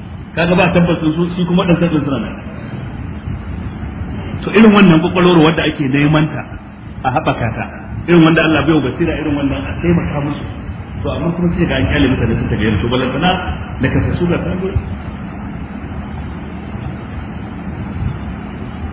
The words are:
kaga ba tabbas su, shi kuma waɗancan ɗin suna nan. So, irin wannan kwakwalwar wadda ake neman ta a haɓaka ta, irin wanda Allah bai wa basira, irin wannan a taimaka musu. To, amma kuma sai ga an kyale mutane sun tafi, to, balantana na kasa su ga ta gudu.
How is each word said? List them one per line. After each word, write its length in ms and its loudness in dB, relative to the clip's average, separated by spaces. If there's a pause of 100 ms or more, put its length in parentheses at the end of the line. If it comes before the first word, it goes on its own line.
(320)
kaga 220 2
ba 180 4
tabbas 260 4
su, 320 0
shi 160 -2
kuma 160 2
waɗancan 240 4
ɗin 160 0
suna 160 -2
nan. 160 -6 (2000)
So, 100 -6
irin 240 8
wannan 260 8
kwakwalwar 380 4
wadda 240 6
ake 260 0
neman 400 4
ta 140 -6 (600)
a 80 0
haɓaka 420 0
ta, 120 -4 (400)
irin 200 8
wanda 180 6
Allah 220 2
bai 100 4
wa 60 4
basira, 320 0
irin 240 -2
wannan 240 0
a 160 -6
taimaka 440 2
musu. 240 -4 (540)
To, 120 -4
amma 220 -2
kuma 200 0
sai 140 2
ga 100 0
an 100 2
kyale 220 4
mutane 260 2
sun 140 0
tafi, 320 2
to, 80 0
balantana 420 2 (440)
na 140 0
kasa 280 0
su 100 0
ga 120 2
ta 120 -4
gudu. 240 -4 (4000)